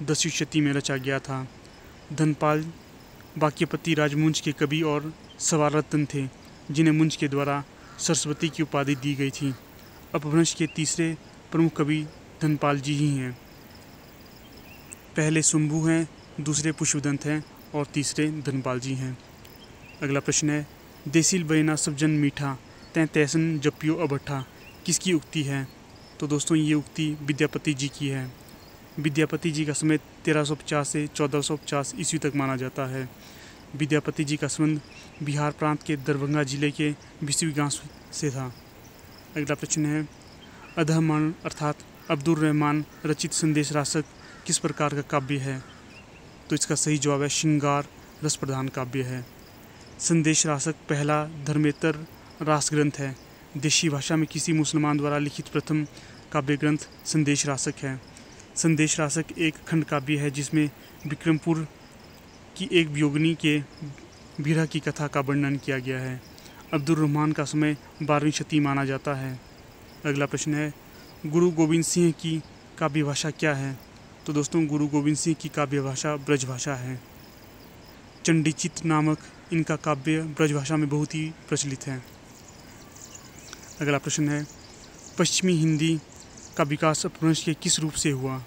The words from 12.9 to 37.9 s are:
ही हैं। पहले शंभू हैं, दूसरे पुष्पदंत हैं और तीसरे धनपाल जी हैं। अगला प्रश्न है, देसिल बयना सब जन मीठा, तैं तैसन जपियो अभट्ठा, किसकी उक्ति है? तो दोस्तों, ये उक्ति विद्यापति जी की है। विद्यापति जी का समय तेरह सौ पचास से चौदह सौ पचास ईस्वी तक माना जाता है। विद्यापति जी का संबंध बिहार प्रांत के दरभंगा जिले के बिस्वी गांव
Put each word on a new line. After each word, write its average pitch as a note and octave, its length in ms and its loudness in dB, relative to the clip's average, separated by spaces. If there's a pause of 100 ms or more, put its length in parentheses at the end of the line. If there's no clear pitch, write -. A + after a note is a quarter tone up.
ही C#3+ 240 2
हैं। B2+ 220 -6 (1800)
पहले D#3 240 2
शंभू D#3 460 2
हैं, E3 220 2 (320)
दूसरे D3+ 300 0
पुष्पदंत C#3+ 540 -2
हैं D3+ 200 -2 (300)
और D3 100 -2
तीसरे D3+ 460 -2
धनपाल C3+ 480 -4
जी C3 140 -4
हैं। C3 240 -6 (840)
अगला C#3 160 2
प्रश्न D3 300 0
है, D3 180 -2 (400)
देसिल E3 360 4
बयना D#3 320 4
सब D3+ 200 -2
जन D#3 140 2
मीठा, C#3+ 480 0 (360)
तैं D#3+ 140 2
तैसन D#3+ 520 2
जपियो D3+ 360 0
अभट्ठा, C#3+ 500 -2 (400)
किसकी F3+ 280 2
उक्ति D3+ 300 0
है? C3+ 240 -4 (520)
तो D3+ 80 -4
दोस्तों, D3 300 2
ये D3+ 160 4
उक्ति D3+ 480 -2
विद्यापति D3+ 520 0
जी C#3 140 -4
की C#3+ 200 -6
है। C3 260 -6 (680)
विद्यापति D#3 520 0
जी D3+ 140 -2
का D3 80 -4
समय D#3 240 2
तेरह D3+ 460 0
सौ C#3+ 120 -2
पचास D3 340 -2
से D3 180 -2
चौदह D3 340 0
सौ D3+ 160 -2
पचास C#3+ 380 -4
ईस्वी D#3 240 -2
तक C#3+ 160 0
माना C3+ 200 0
जाता C3 300 -4
है। C3 240 -6 (640)
विद्यापति D3+ 480 0
जी D3 140 -2
का D3 100 -2
संबंध D3+ 340 0 (420)
बिहार D3 280 0
प्रांत D3+ 320 -2
के D#3 120 -2
दरभंगा C#3+ 480 0
जिले C#3+ 280 -2
के D3 200 -2 (320)
बिस्वी D3+ 280 0
गांव C#3+ 180 0 (440)